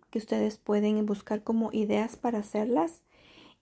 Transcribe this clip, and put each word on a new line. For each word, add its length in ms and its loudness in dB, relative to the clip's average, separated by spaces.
que 100 -4
ustedes 380 0
pueden 480 2
buscar 380 -4
como 280 0
ideas 460 0
para 220 -2
hacerlas. 640 0